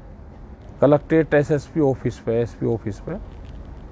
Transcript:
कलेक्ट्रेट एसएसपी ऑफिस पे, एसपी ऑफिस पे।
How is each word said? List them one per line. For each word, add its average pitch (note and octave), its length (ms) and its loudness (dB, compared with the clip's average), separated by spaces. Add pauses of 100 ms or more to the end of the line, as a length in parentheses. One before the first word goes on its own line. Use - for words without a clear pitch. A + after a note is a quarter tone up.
(800)
कलेक्ट्रेट D3+ 540 4
एसएसपी D3 480 2
ऑफिस C3 360 0
पे, A#2 220 0
एसपी A#2 260 -2
ऑफिस A2+ 340 -2
पे। D#3+ 160 -8 (760)